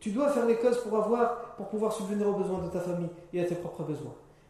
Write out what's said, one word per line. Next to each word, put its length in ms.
Tu 100
dois 200
faire 160
les 120
causes 240
pour 140
avoir, 600
pour 120
pouvoir 240
subvenir 360
aux 80
besoins 240
de 80
ta 120
famille 300
et 80
à 40
tes 100
propres 300
besoins. 300